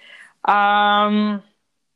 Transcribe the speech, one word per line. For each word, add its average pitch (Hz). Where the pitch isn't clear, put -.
Um, 208